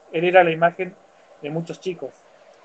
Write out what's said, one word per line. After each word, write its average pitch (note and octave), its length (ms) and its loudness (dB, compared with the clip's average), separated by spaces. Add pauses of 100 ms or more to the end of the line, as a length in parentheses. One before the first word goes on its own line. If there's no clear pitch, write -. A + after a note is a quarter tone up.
(120)
Él E3 140 -2
era F3+ 180 6
la E3 80 2
imagen F3 420 -2 (480)
de D3 80 -10
muchos E3 300 -8
chicos. E3+ 320 -10 (540)